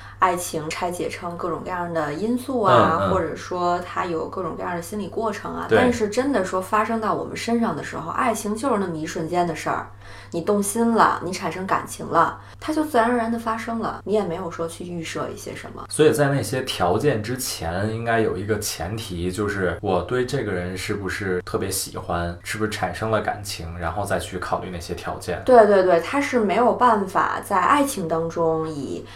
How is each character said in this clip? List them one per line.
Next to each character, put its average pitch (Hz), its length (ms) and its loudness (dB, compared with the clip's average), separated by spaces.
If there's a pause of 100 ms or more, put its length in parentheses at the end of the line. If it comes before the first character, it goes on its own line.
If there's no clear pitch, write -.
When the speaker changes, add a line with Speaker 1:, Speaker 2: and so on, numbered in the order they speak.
(180)
Speaker 1:
爱 175 180 2
情 156 320 -6
拆 175 220 -4
解 175 180 -4
成 175 280 -8
各 175 120 -4
种 160 160 -4
各 180 60 -8
样 175 220 -4
的 151 200 -2
因 214 240 0
素 247 240 -4
啊， 180 400 6
Speaker 2:
嗯， 196 80 2
嗯。 - 20 2
Speaker 1:
或 185 100 2
者 160 140 -4
说 175 460 0
它 180 240 -6
有 170 240 -4
各 190 140 -6
种 165 120 -6
各 185 80 -8
样 180 140 -4
的 170 60 -6
心 208 160 -8
理 185 100 -6
过 220 240 -2
程 - 200 -8
啊， - 140 -6
Speaker 2:
对。 220 120 6
Speaker 1:
但 247 120 6
是 220 200 0
真 262 200 0
的 208 140 2
说 185 160 -2
发 214 240 2
生 226 160 -2
到 202 140 0
我 139 100 -2
们 - 100 -8
身 233 240 0
上 202 160 2
的 - 80 -6
时 - 140 -8
候， 160 140 -6
爱 240 240 0
情 208 200 -4
就 254 180 -2
是 208 60 2
那 190 80 0
么 170 100 -4
一 156 100 -4
瞬 170 200 -4
间 175 200 2
的 160 100 -2
事 - 140 -4
儿， 92 180 -2 (420)
你 170 120 -2
动 202 200 4
心 233 320 2
了， 180 300 6
你 175 80 -2
产 180 180 -4
生 185 160 -6
感 175 200 0
情 - 200 -10
了， 160 320 2 (220)
它 - 120 -4
就 311 120 2
自 294 120 -2
然 233 140 6
而 247 60 2
然 233 160 0
地 233 60 -2
发 226 180 -2
生 226 240 -6
了， 175 240 -6
你 185 80 -2
也 214 100 4
没 170 140 -2
有 180 140 -6
说 165 180 -4
去 180 160 -10
预 175 180 -6
设 156 320 -6
一 - 20 -10
些 - 180 -10
什 - 200 -12
么。 - 140 -12
Speaker 2:
所 151 180 6
以 - 60 8
在 147 160 4
那 139 140 2
些 127 200 -2
条 92 340 2
件 120 260 2
之 120 140 -4
前， 95 540 -4
应 117 140 -4
该 113 160 2
有 101 160 2
一 98 100 -4
个 107 120 0
前 - 380 -4
提， 90 360 -4
就 104 160 -2
是 90 340 -2
我 95 200 2
对 123 220 0
这 127 200 -2
个 101 80 -2
人 90 240 -4
是 101 180 -4
不 98 140 -4
是 90 340 -2
特 - 160 -4
别 95 120 -2
喜 - 280 -4
欢， 85 440 -4
是 - 140 -6
不 107 80 0
是 104 60 -2
产 90 240 -4
生 110 160 -2
了 107 100 2
感 - 220 -4
情， 82 360 -8
然 85 140 -2
后 101 120 -2
再 95 140 0
去 92 200 -6
考 - 220 -2
虑 92 100 -8
那 87 80 -8
些 87 160 -8
条 - 240 -6
件。 - 260 -6
Speaker 1:
对， 233 220 12
对， 196 160 6
对， 175 180 6
它 277 180 -2
是 269 220 2
没 190 140 2
有 226 180 4
办 214 340 4
法 - 380 0
在 196 140 0
爱 277 260 4
情 190 240 -4
当 165 220 0
中 160 380 2
以 127 360 -6 (120)